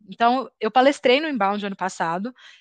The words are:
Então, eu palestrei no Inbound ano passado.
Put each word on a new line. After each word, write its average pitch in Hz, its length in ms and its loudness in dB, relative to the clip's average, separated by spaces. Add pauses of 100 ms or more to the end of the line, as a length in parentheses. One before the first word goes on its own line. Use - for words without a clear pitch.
Então, 240 420 0 (100)
eu 214 100 -2
palestrei 269 500 4
no 320 80 -4
Inbound 202 360 -2
ano 196 120 -8
passado. 185 560 -6 (280)